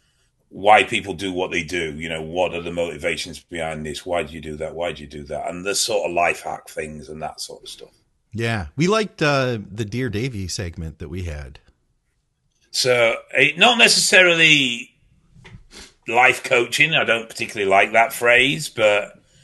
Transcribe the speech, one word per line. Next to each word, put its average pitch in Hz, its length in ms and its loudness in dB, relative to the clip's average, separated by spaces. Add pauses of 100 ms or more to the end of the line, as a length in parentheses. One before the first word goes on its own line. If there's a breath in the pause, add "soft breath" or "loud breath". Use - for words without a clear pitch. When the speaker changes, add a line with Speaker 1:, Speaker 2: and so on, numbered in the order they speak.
(480)
Speaker 1:
why 101 360 6
people 98 300 -4
do 92 180 -4
what 90 180 -2
they 85 120 -2
do, 80 320 -4
you 80 140 -8
know, 80 140 -6
what 85 320 -2
are 85 80 -8
the 85 100 -8
motivations 82 680 -6
behind 80 460 -8
this? 76 200 -10
Why 87 160 -2
do 76 100 -12
you 82 80 -14
do 76 160 -12
that? 78 180 -10
Why 82 180 -6
do 73 100 -16
you 71 60 -16
do 73 160 -16
that? 76 240 -10
And 87 160 -10
the 98 100 -4
sort 95 340 -2
of 87 60 -4
life 85 280 0
hack - 260 -10
things 76 400 -12
and 78 140 -14
that - 180 -12
sort - 220 -14
of - 60 -20
stuff. - 220 -20 (420)
Speaker 2:
Yeah. 113 340 -4 (100)
We 160 120 2
liked, 220 340 -2
uh, 135 360 0 (120)
the 110 140 -8
Dear 117 240 -4
Davy 104 400 -6
segment 82 500 -8
that 82 100 -14
we 87 160 -8
had. 73 360 -10 (1120)
Speaker 1:
So, 120 440 2 (180)
it, 147 240 2
not 226 220 4
necessarily 160 1120 4 (1160 loud breath)
life 123 340 4
coaching. 135 520 2
I 127 100 2
don't 113 240 0
particularly 107 420 -4
like 107 220 6
that 113 200 4
phrase, 127 560 2
but 104 480 2 (280 soft breath)